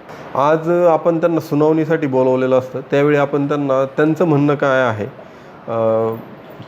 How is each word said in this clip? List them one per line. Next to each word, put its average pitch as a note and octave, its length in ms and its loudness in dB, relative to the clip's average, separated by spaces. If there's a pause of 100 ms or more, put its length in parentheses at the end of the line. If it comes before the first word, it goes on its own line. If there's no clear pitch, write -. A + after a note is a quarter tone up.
(360)
आज D#3 320 0
आपण E3+ 520 2
त्यांना E3+ 200 0
सुनावणीसाठी D3+ 680 0
बोलवलेलं B2+ 520 2
असतं, B2+ 220 -4
त्यावेळी C#3+ 360 2
आपण C#3+ 320 0
त्यांना C#3 360 0
त्यांचं D3+ 400 0
म्हणणं D3 300 2
काय C3+ 280 0
आहे, A2 240 -2 (600)
अ, A2+ 460 -2 (540)